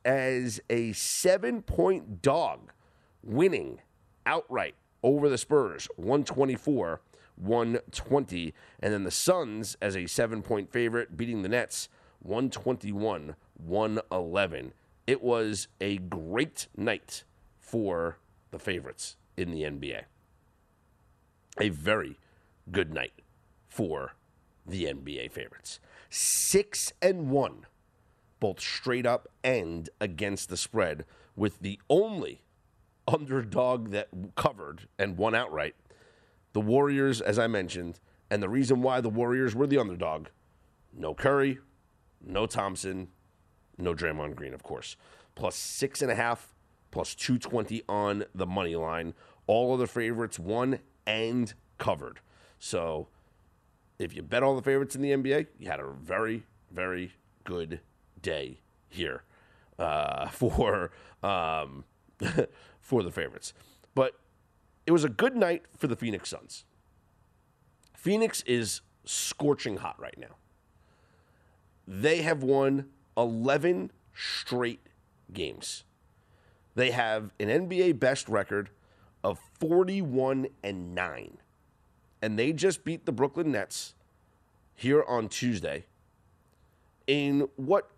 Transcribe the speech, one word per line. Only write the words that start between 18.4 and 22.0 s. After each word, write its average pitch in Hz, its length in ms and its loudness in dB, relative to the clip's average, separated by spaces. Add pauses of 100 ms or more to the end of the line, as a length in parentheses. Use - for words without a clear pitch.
the - 80 -12
favorites - 560 -8 (200)
in 87 140 -4
the 80 140 -4
N 73 140 -6
B 69 120 -8
A. 55 140 -10 (1500)
A 104 120 2
very 78 460 -2 (540)